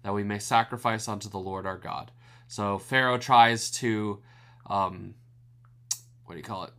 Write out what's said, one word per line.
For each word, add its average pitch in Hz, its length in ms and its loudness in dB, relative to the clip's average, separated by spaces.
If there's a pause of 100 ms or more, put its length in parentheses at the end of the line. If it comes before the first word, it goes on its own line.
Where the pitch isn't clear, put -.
that 101 100 -4
we 104 120 0
may 104 160 -4
sacrifice 117 680 0
unto 104 220 -8
the 101 80 -8
Lord 95 260 -6
our 95 140 -6
God." - 320 -10 (360)
So 101 320 -2
Pharaoh 127 380 2
tries 120 540 6
to, 107 520 -2 (440)
um, 95 480 -2 (1120)
what 87 80 -16
do 82 40 -12
you 76 60 -14
call 92 200 -10
it? - 140 -18